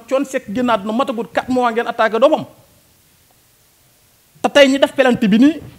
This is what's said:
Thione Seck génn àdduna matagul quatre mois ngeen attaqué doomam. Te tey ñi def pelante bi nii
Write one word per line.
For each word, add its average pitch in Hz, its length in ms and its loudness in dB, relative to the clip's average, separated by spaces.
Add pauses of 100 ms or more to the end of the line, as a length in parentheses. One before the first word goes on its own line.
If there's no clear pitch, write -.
Thione 277 180 -2
Seck 262 260 -8
génn 247 180 -2
àdduna 214 220 -2
matagul 233 400 -4
quatre - 200 -6
mois 247 200 0
ngeen 226 160 -4
attaqué 226 320 -2
doomam. 269 260 2 (2000)
Te 233 80 -2
tey 277 180 4
ñi 269 120 0
def 285 140 0
pelante 247 340 0
bi 202 120 4
nii 294 220 4 (180)